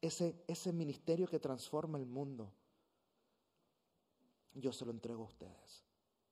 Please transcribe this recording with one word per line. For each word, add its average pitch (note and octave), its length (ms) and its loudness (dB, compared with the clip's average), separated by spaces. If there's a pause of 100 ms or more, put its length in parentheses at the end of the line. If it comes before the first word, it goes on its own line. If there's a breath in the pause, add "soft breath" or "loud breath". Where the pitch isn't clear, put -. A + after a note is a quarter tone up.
ese, E3 440 2
ese E3+ 280 0
ministerio E3 520 4
que D#3+ 120 2
transforma D3+ 580 0
el C3+ 80 0
mundo, B2 480 -4 (2000)
yo C3+ 220 0
se B2+ 100 -6
lo A#2 60 -2
entrego A#2 320 -6
a G#2+ 40 -8
ustedes. - 580 -18 (480)